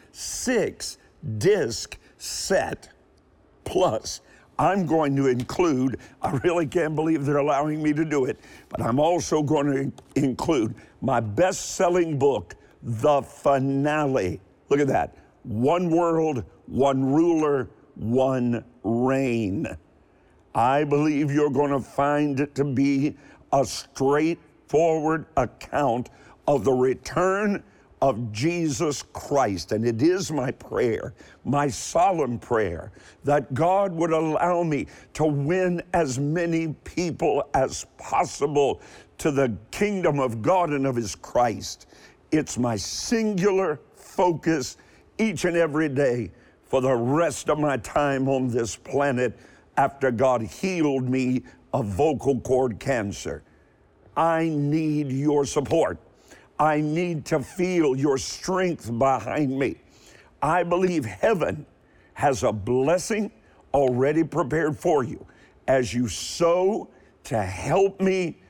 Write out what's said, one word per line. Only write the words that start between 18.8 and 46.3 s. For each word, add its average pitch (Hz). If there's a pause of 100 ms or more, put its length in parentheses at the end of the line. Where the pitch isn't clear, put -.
Reign. 120 (880)
I 135
believe 147
you're 147
gonna 139
find 147
it -
to 135
be 139 (340)
a 135
straightforward 156 (100)
account 123 (380)
of 143
the 135
return 185 (380)
of 120
Jesus 156
Christ. 113
And 110
it 117
is 180
my 127
prayer, - (300)
my 143
solemn 156
prayer, 98 (320)
that 139
God 185
would 165
allow 160
me 147 (280)
to 156
win 170 (120)
as 139
many 165 (100)
people 156 (120)
as - (120)
possible 143 (380)
to 160
the 131 (180)
kingdom 180
of 117
God 175
and 139
of 131
his 113
Christ. - (440)
It's -
my 120
singular 190 (160)
focus 160 (400)
each 202
and 170
every 156
day 127 (320)